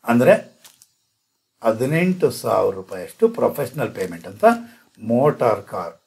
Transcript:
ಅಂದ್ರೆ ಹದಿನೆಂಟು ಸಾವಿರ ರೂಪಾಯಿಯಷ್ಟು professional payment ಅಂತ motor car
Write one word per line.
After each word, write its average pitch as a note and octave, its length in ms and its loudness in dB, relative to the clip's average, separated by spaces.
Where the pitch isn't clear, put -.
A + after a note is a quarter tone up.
ಅಂದ್ರೆ - 580 2
ಹದಿನೆಂಟು D3 680 0
ಸಾವಿರ G#2 440 0
ರೂಪಾಯಿಯಷ್ಟು F#2+ 540 -4
professional B2+ 680 -2
payment E2+ 320 -8
ಅಂತ G#2 180 -6
motor A#2 640 0
car F2+ 320 -12